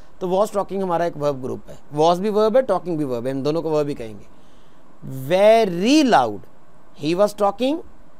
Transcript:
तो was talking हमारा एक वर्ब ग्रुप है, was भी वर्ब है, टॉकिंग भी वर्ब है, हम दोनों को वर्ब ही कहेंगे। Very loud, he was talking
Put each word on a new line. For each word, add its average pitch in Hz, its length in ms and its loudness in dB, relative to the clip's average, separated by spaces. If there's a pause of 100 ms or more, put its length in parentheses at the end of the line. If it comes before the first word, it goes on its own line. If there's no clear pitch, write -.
(220)
तो 185 60 -4
was 196 260 2
talking 190 300 -2
हमारा 170 220 0
एक 170 120 -4
वर्ब 143 240 -2
ग्रुप 113 280 -6
है, - 100 -14 (180)
was 170 200 6
भी 202 120 -2
वर्ब 214 260 2
है, 262 60 6
टॉकिंग 170 360 -2
भी 151 60 -2
वर्ब 123 240 -4
है, 135 60 -2
हम 135 100 -4
दोनों 156 180 0
को 156 80 -6
वर्ब 151 180 0
ही 143 80 -4
कहेंगे। 110 300 -12 (1040)
Very 214 840 6
loud, 113 260 4 (640)
he 175 160 0
was 208 200 2
talking 220 380 0 (400)